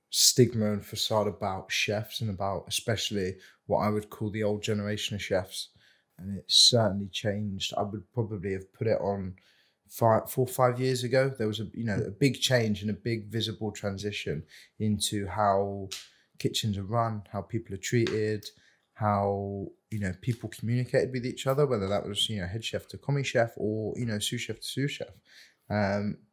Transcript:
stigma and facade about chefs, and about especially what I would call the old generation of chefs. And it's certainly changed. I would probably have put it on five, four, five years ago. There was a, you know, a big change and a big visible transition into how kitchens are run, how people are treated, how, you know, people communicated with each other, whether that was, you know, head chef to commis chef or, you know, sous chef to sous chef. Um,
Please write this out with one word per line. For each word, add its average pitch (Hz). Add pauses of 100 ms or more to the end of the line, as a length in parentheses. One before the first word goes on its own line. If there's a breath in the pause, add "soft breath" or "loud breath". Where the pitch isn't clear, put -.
stigma 113
and 101
facade 107
about 95
chefs, -
and 110
about 98
especially 98 (320 loud breath)
what 98
I 104
would 107
call 107
the 107
old 104
generation 104
of 95
chefs. - (480 soft breath)
And 95
it's -
certainly 101
changed. 101
I 104
would 104
probably 101
have 95
put 113
it 104
on 95 (520 soft breath)
five, 110
four, 127
five 123
years 127
ago. 131
There 110
was 107
a, 101
you 117
know, 101 (100)
a 98
big 131
change 110
and 107
a 104
big 110
visible 107
transition 101 (360 loud breath)
into 107
how 98 (500 loud breath)
kitchens 107
are 98
run, 110 (100)
how 101
people 113
are -
treated, 107 (480 soft breath)
how, 101 (240)
you 110
know, 95 (100)
people 113
communicated 123
with 123
each -
other, 139
whether 107
that 101
was, 101
you 104
know, 92
head 110
chef -
to 95
commis 139
chef 117
or, 107
you 123
know, 107
sous 120
chef -
to -
sous 143
chef. - (560 loud breath)
Um, 104 (160)